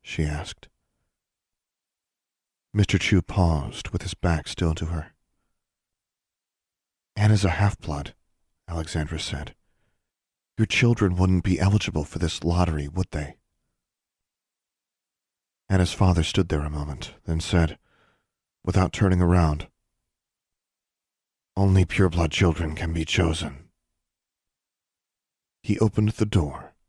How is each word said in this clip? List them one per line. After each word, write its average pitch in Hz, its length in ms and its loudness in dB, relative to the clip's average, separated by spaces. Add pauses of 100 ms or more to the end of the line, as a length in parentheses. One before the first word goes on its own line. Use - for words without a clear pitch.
she - 220 -6
asked. 76 460 -8 (2000)
Mister 98 280 2
Chu 95 240 2
paused, 80 680 -2
with - 140 -6
his 90 100 -8
back 82 340 -2
still 82 280 -2
to 82 120 -8
her. 82 280 -8 (2000)
"Anna's 104 280 4
a 87 180 0
half-blood," 78 520 -4 (540)
Alexandra 80 520 -6
said. - 360 -10 (1000)
"Your 110 120 2
children 107 480 2
wouldn't 92 280 2
be 92 160 0
eligible 95 440 0
for - 160 -10
this 82 240 -4
lottery, 82 440 0
would 87 220 -4
they?" 73 300 -10 (2250)
Anna's 92 260 2
father 87 300 4
stood 90 260 0
there 73 140 0
a 76 60 -6
moment, 73 540 -10
then 80 160 -2
said, 85 400 0 (840)
without 92 300 0
turning 90 260 2
around, 87 480 2 (1900)
"Only 95 300 6
pureblood 85 460 2
children 80 440 0
can 82 180 -4
be 82 100 -2
chosen." 80 680 -2 (1900)
He - 160 -2
opened 107 300 2
the 107 160 -2
door. 78 500 -4 (140)